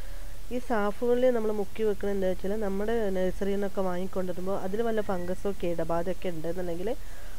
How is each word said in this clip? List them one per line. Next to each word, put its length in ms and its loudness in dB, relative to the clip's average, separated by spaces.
ഈ 140 -2
സാഫ് 460 0
വെള്ളം 300 4
നമ്മൾ 180 2
മുക്കി 300 0
വെക്കുന്നത് 340 2
എന്താ 120 2
വെച്ചാൽ 320 0
നമ്മുടെ 340 0
നഴ്സറിയിൽ 460 0
നിന്നൊക്കെ 260 0
വാങ്ങിക്കൊണ്ടിരുമ്പോൾ 760 0
അതിൽ 240 0
വല്ല 180 0
ഫംഗസോ 540 0
കേടുബാധയൊക്കെ 720 0
ഉണ്ടെന്നുണ്ടെങ്കിൽ 640 -2